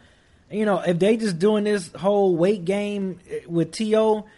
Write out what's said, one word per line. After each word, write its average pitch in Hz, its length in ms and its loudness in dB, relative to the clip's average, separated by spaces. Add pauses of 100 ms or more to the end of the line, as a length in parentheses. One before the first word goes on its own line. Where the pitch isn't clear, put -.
(500)
you 214 160 -2
know, 185 140 0
if 175 180 -2
they 208 180 4
just 208 220 -2
doing 208 260 2
this 208 300 -2
whole 196 420 2
weight 180 280 0
game, 196 560 -4 (100)
eh, 151 160 -6
with 165 260 -2
T 214 240 0
O, 214 300 2 (120)